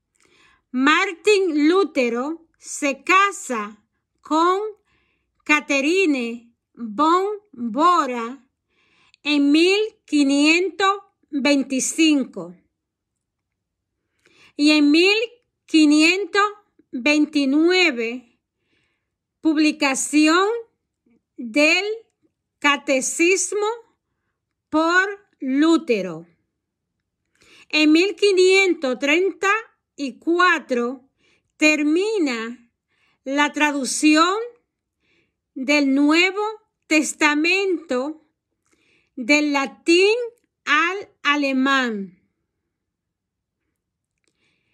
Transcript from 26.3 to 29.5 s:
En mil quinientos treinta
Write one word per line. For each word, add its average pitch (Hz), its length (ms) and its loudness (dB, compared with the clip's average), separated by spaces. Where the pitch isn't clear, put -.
En 302 220 2
mil 349 240 2
quinientos 370 880 2
treinta 359 500 0